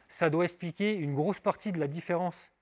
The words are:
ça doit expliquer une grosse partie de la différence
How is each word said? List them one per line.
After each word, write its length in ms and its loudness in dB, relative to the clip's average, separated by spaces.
ça 200 2
doit 140 4
expliquer 500 -2
une 220 -2
grosse 240 0
partie 320 -2
de 80 -2
la 80 0
différence 640 -4